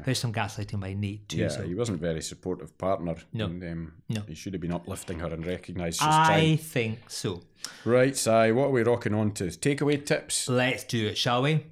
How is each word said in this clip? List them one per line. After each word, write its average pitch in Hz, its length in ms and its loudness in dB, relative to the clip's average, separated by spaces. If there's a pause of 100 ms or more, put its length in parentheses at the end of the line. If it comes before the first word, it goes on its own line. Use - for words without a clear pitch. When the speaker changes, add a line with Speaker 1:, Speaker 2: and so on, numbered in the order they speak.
Speaker 1:
there's 131 140 0
some 120 120 -2
gaslighting 104 480 -4
by 95 140 -6
Nate 104 340 -4
too, 80 120 -6
Speaker 2:
Yeah, 82 100 2
Speaker 1:
so. 69 140 -4
Speaker 2:
he 85 120 -4
wasn't 110 220 -2
a 76 40 -6
very 80 200 -2
supportive 87 560 -8
partner 87 380 -2 (180)
Speaker 1:
No. 110 140 -2
Speaker 2:
in, 87 220 -6
um, 82 240 -8 (140)
Speaker 1:
No. 110 140 -4
Speaker 2:
he 104 120 -12
should 92 200 -8
have 90 80 -6
been 85 100 -4
uplifting 87 480 -6
her 85 80 -6
and 80 180 -6
recognised 87 540 -6
she's 151 80 4
Speaker 1:
I 156 200 6
Speaker 2:
trying. 160 320 4
Speaker 1:
think 113 500 -4
so. 87 320 -6 (420)
Speaker 2:
Right, 127 320 4
Si, 113 380 6
what 135 140 4
are 139 40 2
we 123 120 4
rocking 113 300 2
on 107 200 2
to? 104 120 -4
Takeaway 143 600 0
tips? - 420 -2
Speaker 1:
Let's 123 380 2
do 113 220 0
it, 101 100 -2
shall 123 240 2
we? 151 300 2